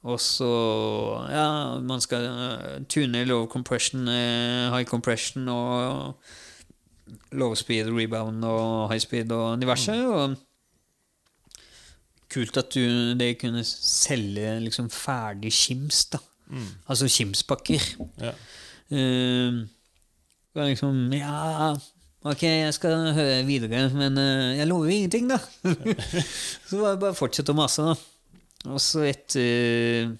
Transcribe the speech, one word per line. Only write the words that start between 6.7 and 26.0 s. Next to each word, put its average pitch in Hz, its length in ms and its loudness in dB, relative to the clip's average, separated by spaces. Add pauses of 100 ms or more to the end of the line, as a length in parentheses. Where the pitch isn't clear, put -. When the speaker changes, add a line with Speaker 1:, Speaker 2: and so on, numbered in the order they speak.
Speaker 1:
low 131 240 0
speed 110 320 0
rebound 113 560 -2
og 113 480 0
high 110 80 0
speed 113 320 -2
og 113 300 0
diverse, 127 260 2
Speaker 2:
Mm. 233 240 0
Speaker 1:
og 139 260 0 (1900)
kult 120 280 -2
at 131 140 0
du, 120 440 2
det 120 240 0
kunne 117 240 -2
selge 110 960 0
liksom 113 280 -4
ferdig 110 640 -4
shims 135 520 2
da. - 140 -6 (320)
Speaker 2:
Mm. 127 160 -10 (220)
Speaker 1:
Altså 131 180 2
shimspakker. 127 760 0 (380)
Speaker 2:
Ja. 117 120 -6 (600)
Speaker 1:
Ehm, 123 760 0 (840)
det - 20 -8
var 147 120 0
liksom, 135 460 2
«Ja, 151 640 -2 (500)
ok, 147 160 -2
jeg 160 320 2
skal 160 400 2
høre 135 320 4
videre, 131 480 2
men, 139 240 2
eh, 135 400 2
jeg 147 100 2
lover 165 220 2
ingenting 208 400 2
da.» 262 80 4 (260)
<laughs> - 1040 -2